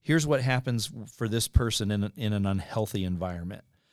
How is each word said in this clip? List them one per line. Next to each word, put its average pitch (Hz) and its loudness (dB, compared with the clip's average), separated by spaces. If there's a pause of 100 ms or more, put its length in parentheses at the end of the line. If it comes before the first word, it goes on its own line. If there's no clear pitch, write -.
Here's 151 0
what 143 2
happens 127 0
w-, 110 -12
for - -4
this 110 0
person 110 2
in 101 2
a, 101 -4
in 107 0
an 101 2
unhealthy 98 -2
environment. 90 -4 (300)